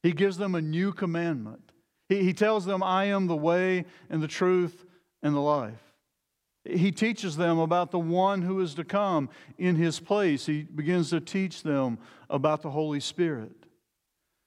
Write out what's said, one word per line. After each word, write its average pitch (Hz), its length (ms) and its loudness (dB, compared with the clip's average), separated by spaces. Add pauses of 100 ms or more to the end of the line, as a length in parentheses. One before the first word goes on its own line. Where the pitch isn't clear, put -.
He 170 100 4
gives 185 240 0
them 190 180 -2
a 170 60 0
new 165 320 -2
commandment. 165 800 -4 (380)
He, 196 120 4
he 180 120 4
tells 208 320 2
them, 190 160 -2
"I 190 240 2
am 196 220 0
the 170 60 2
way 175 520 2 (240)
and 160 120 -2
the 156 60 -4
truth 180 560 0 (380)
and 147 120 2
the 143 60 2
life." 135 540 -2 (720)
He 180 260 2
teaches 202 460 -2
them 170 200 2
about 175 340 0
the 185 60 0
one 180 440 0
who 190 180 -2
is 165 140 -2
to 165 100 -6
come 185 460 0 (260)
in 180 200 2
his 165 240 0
place. 190 440 0
He 151 200 -2
begins 156 460 -2
to 165 100 0
teach 190 420 -4
them 135 360 0 (300)
about 151 320 0
the 156 100 -10
Holy 147 300 -2
Spirit. 143 560 -4 (920)